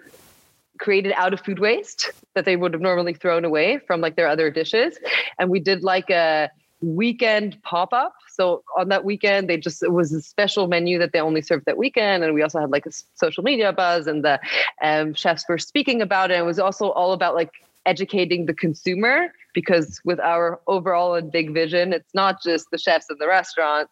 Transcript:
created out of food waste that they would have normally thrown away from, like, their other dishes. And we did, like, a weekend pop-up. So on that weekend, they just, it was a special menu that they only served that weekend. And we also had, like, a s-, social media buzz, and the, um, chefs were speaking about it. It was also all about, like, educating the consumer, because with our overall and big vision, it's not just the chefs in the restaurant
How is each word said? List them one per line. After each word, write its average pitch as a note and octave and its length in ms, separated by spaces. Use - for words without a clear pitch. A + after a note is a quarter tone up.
created G3 380
out F#3 160
of F#3+ 80
food G3 180
waste A3+ 540
that F#3+ 100
they F#3 120
would F3 180
have E3 80
normally F3 320
thrown E3+ 300
away E3+ 420
from, E3+ 160
like, D#3+ 140
their E3 120
other D#3 220
dishes. A3 480
And F#3 100
we F#3 100
did, F3+ 240
like, F#3 280
a D#3+ 400
weekend G#3+ 840
pop-up. A#3+ 500
So F3+ 300
on F#3 140
that F#3+ 140
weekend, G3 460
they E3+ 60
just, D#3 260
it E3+ 80
was E3+ 220
a D#3 100
special G3+ 460
menu F3 320
that E3+ 120
they F3 60
only D#3 240
served D3+ 240
that D3+ 100
weekend. G#3 460
And D#3+ 100
we D3+ 100
also D#3 180
had, D3 100
like, C#3+ 160
a D#3+ 40
s-, - 120
social E3+ 260
media G#3 300
buzz, F3 340
and D3+ 180
the, C#3+ 140
um, D#3 340
chefs E3 340
were E3+ 100
speaking C4+ 420
about F#3+ 300
it. F3+ 80
It E3+ 60
was E3+ 160
also F#3+ 300
all F3+ 220
about, F3 220
like, D#3+ 160
educating F3+ 640
the E3 80
consumer, G#3 800
because E3+ 500
with F3 160
our E3+ 480
overall F3+ 480
and D#3+ 160
big D#3+ 200
vision, E3+ 400
it's - 220
not F#3+ 260
just E3 300
the E3 80
chefs E3 320
in D3 80
the D3+ 80
restaurant D#3+ 640